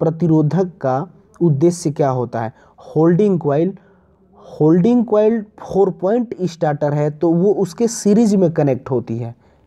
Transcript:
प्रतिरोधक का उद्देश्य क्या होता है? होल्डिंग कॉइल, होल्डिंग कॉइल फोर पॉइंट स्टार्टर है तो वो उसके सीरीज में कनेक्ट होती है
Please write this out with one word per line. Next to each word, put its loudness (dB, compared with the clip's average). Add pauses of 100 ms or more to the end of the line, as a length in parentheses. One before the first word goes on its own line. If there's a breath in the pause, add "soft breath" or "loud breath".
प्रतिरोधक 0
का -4 (340)
उद्देश्य 0
क्या -2
होता -4
है? -8 (340 soft breath)
होल्डिंग 2
कॉइल, -2 (800 soft breath)
होल्डिंग 4
कॉइल 2 (200)
फोर 0
पॉइंट -2
स्टार्टर -2
है -2
तो 0
वो 2
उसके -2
सीरीज 2
में 2
कनेक्ट -2
होती -4
है -10 (320 soft breath)